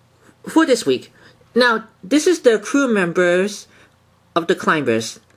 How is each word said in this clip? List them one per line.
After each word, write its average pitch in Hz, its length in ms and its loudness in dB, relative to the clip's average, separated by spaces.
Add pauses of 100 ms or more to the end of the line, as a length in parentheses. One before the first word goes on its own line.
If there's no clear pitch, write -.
(480)
for 320 180 2
this 254 180 0
week. 127 280 -4 (420)
Now, 226 320 2 (160)
this 277 240 0
is 330 140 2
the 226 180 4
crew 285 300 -2
members 180 800 0 (640)
of 165 140 -2
the 185 80 0
Climbers 123 640 -2 (160)